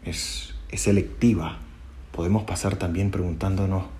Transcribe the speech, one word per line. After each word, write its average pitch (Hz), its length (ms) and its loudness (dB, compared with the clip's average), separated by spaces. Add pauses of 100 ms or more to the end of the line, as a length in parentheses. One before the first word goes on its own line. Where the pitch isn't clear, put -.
Es, - 480 -6 (160)
es - 100 -6
selectiva. 98 760 4 (540)
Podemos 98 320 2
pasar - 320 -2
también 92 340 0
preguntándonos 95 720 0 (160)